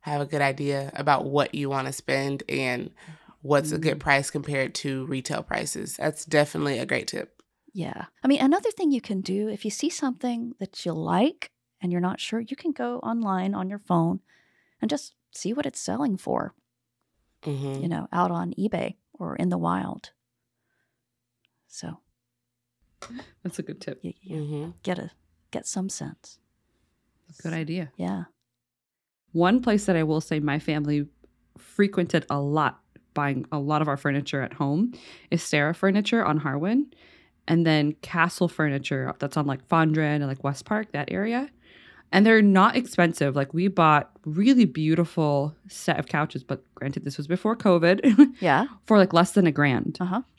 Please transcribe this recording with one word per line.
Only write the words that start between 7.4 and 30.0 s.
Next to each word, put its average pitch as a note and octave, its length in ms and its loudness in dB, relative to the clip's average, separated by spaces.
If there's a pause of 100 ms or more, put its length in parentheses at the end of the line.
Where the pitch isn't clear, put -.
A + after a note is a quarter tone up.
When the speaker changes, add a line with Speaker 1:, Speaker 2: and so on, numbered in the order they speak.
Speaker 3:
Yeah. - 320 -10 (180)
I - 60 2
mean, C#4+ 100 4
another F4 320 2
thing F4 200 -2
you B3 100 0
can G3 180 -6
do, G3 300 -4
if G#3 160 -10
you G#3 60 -4
see - 180 -4
something B3 720 -6
that - 260 -10
you E3+ 80 -4
like E3+ 580 0 (300)
and F3+ 100 -2
you're F3 100 0
not F3+ 200 -2
sure, - 180 -6
you A#3 160 -8
can - 160 -6
go B3 280 -6
online G3+ 540 -2
on F#3+ 160 -4
your G3+ 100 -8
phone E3+ 420 0 (600)
and A3 80 -2
just - 260 -6 (180)
see - 200 -6
what C#4+ 120 -4
it's C4+ 140 -8
selling G#3+ 380 -2
for, - 360 -4 (880)
Speaker 1:
Mm-hmm. C#3 400 -6
Speaker 3:
you C#3+ 60 -2
know, - 220 -4
out F3+ 200 0
on F3 260 -6
eBay - 380 -4 (180)
or E3 220 -10
in F3+ 140 -2
the F3 80 -2
wild. - 540 -4 (1600)
So - 320 -14 (1400)
Speaker 2:
That's F3 160 -8
a E3 40 -6
good D#3+ 180 -14
tip. - 220 -12
Speaker 3:
you, F3 180 -10
you F#3 160 -12
Speaker 1:
Mm-hmm. D3+ 320 -8 (140)
Speaker 3:
get F3+ 160 -4
a, - 120 -12 (400)
get - 160 -8
some F#3+ 220 -4
sense. - 500 -14 (1000)
Speaker 2:
Good E3 120 -8
idea. D#3+ 420 -6
Speaker 3:
Yeah. F3+ 300 -6 (1040)
Speaker 2:
One F#3 300 4
place G#3 240 2
that F#3 100 2
I D#3+ 80 2